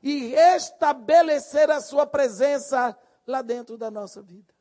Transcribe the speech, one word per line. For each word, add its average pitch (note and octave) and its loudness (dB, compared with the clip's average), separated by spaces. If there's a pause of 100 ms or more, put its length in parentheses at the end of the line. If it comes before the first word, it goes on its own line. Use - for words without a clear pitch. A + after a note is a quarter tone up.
e C4+ -6
estabelecer D4+ 2
a D4 0
sua C#4+ -2
presença C4 -2 (300)
lá C4 -4
dentro A#3 -10
da A3 -10
nossa G3+ -14
vida. F#3+ -20